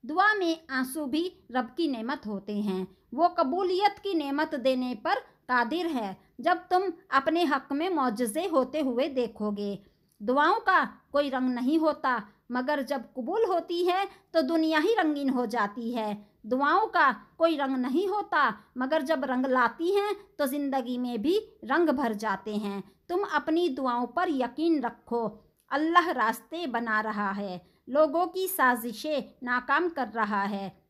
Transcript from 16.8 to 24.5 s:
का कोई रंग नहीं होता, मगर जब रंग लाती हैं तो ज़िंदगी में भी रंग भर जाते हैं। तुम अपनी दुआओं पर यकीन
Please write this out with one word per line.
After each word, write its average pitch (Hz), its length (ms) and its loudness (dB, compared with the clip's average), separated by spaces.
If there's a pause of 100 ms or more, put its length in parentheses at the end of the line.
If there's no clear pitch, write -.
का 302 220 4 (280)
कोई 330 180 4
रंग 269 200 -2
नहीं 254 320 0
होता, 403 340 0 (360)
मगर 285 240 0
जब 285 220 0
रंग 262 240 0
लाती 254 440 2
हैं 403 220 0 (240)
तो 294 80 0
ज़िंदगी 262 520 -2
में 240 240 -4
भी 320 140 2 (280)
रंग 302 260 2
भर 262 240 0
जाते 208 420 -4
हैं। 202 260 -4 (260)
तुम 359 140 0 (120)
अपनी 320 360 2
दुआओं 254 380 -2
पर 359 220 0
यकीन 294 520 0